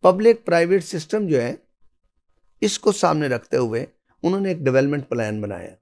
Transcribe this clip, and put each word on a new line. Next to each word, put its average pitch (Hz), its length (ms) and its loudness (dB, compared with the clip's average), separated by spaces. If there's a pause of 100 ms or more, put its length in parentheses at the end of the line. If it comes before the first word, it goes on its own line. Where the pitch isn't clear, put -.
पब्लिक 214 420 4
प्राइवेट 170 380 2
सिस्टम 196 440 -6
जो 147 120 2
है, 120 240 -4 (960)
इसको 208 300 0
सामने 156 360 0
रखते 123 300 -4
हुए 120 300 -2 (360)
उन्होंने 190 280 0
एक 165 120 -6
डेवलपमेंट 135 440 0
प्लान 107 340 -4
बनाया 95 400 -10